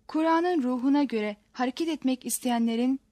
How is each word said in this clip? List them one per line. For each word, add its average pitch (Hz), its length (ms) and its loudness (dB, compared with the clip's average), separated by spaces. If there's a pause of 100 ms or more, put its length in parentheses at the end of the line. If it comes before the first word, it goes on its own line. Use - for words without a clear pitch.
Kur'an'ın 330 540 2
ruhuna 254 420 2
göre 214 320 -2 (160)
hareket 269 360 -4
etmek 262 380 -2
isteyenlerin 240 760 0 (120)